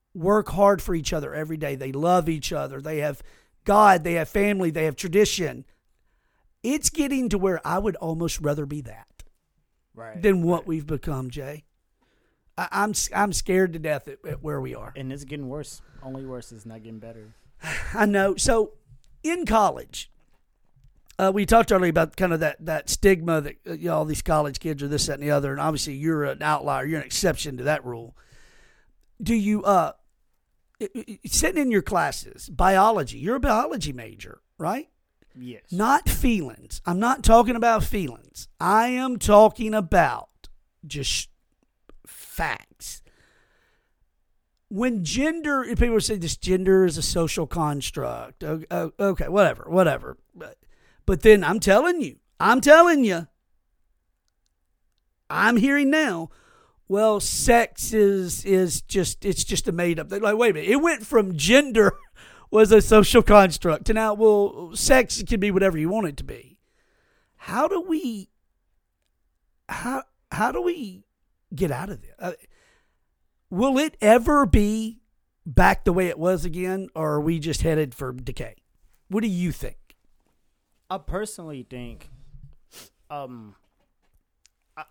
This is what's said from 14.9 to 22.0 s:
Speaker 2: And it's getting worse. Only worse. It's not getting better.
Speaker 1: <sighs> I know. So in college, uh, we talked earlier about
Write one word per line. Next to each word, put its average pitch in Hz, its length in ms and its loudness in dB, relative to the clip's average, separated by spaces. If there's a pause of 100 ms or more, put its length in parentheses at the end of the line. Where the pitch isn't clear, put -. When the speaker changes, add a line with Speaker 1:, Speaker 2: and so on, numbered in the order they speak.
Speaker 2:
And 131 160 -10
it's 143 120 -14
getting 139 240 -12
worse. 143 340 -14 (200)
Only 135 220 -14
worse. 123 280 -14
It's 110 140 -20
not 113 160 -18
getting 113 180 -18
better. 113 340 -20 (280)
Speaker 1:
<sighs> - 320 -10
I 214 120 2
know. 196 300 2
So 226 360 2 (500)
in 339 240 -4
college, 196 640 -2 (1120)
uh, 190 120 2
we 202 140 -2
talked 226 240 6
earlier 180 200 2
about 160 260 0